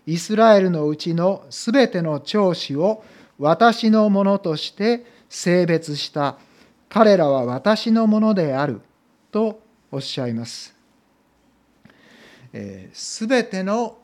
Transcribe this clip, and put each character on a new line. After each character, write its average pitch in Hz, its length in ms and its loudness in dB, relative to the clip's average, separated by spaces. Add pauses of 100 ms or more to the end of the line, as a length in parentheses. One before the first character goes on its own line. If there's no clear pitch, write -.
イ 165 120 -4
ス 214 180 -6
ラ 220 200 8
エ 196 60 6
ル 185 80 0
の 151 180 -2
う 151 80 -2
ち 165 180 -6
の 180 360 -2
す - 220 -6
べ 247 160 4
て 190 140 -4
の 151 200 -4
長 196 320 0
子 143 240 -6
を 214 260 -2 (340)
私 220 540 2
の 214 180 4
も 196 140 2
の 196 160 2
と 165 160 -4
し - 160 -10
て 233 340 -4 (240)
性 180 360 0
別 160 320 -2
し - 120 -8
た。 139 280 -4 (520)
彼 208 280 4
ら 160 100 2
は 135 180 0
私 208 460 -2
の 226 160 2
も 214 140 2
の 220 120 2
で 156 220 0
あ 143 100 -2
る」 123 160 -6 (480)
と 214 300 -4 (320)
お 139 60 -8
っ - 20 -4
し - 220 -10
ゃ 123 60 -4
い 117 60 -4
ま 113 120 -8
す。 - 280 -18 (1800)
え 98 380 -14
ー、 - 40 -20
す - 320 -10
べ 247 160 2
て 190 180 -6
の 214 420 -4